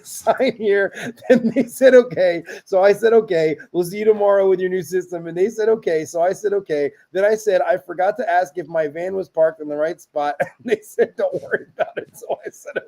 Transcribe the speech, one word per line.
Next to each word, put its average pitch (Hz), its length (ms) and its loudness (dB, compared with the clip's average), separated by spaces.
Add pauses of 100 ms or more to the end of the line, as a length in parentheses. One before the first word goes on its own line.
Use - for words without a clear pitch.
Sign - 520 -2
here. 202 360 0 (360)
Then 240 260 4
they 262 100 0
said, 262 300 4
Okay. 180 480 4 (220)
So 185 180 0
I 202 100 6
said, 220 200 2
Okay, 160 440 2 (160)
we'll 175 120 -2
see 175 140 -6
you 214 60 -4
tomorrow 202 440 4
with 190 120 2
your 185 100 -2
new 185 120 -2
system. 175 440 -6
And 165 100 -10
they 185 120 0
said, 226 200 -2
Okay. 202 360 0
So 165 180 -4
I 180 100 2
said, 190 200 -4
Okay. 156 380 -2 (220)
Then 190 120 0
I 214 100 4
said, 208 280 0
I 170 140 -4
forgot 180 420 -4
to 240 100 -6
ask 180 300 -2
if 170 80 -8
my 160 220 -4
van 170 260 -8
was 190 140 -6
parked 160 320 0
in 151 80 -12
the 147 80 -6
right 156 240 -4
spot. 147 380 -6
<laughs> - 20 -20
And - 300 -6
they 214 120 0
said, - 340 -4
Don't 196 260 -4
worry - 320 -6
about - 220 -6
it. - 200 -14
So - 280 -8
I - 60 -12
said, - 260 -16
Okay. - 120 -8